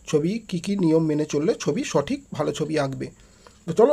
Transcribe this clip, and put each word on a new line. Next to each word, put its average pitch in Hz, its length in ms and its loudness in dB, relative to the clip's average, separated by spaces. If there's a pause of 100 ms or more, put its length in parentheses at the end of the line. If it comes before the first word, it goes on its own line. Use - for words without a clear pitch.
(100)
ছবি 160 220 2 (180)
কী 180 160 -4
কী 196 80 -2 (100)
নিয়ম 160 260 4
মেনে 147 240 0
চললে 151 180 0 (120)
ছবি 156 180 -2 (120)
সঠিক 165 260 0 (180)
ভালো 147 220 -2
ছবি 156 140 -4 (100)
আঁকবে। 135 240 -6 (600)
তো 170 120 -4
চলো 254 140 8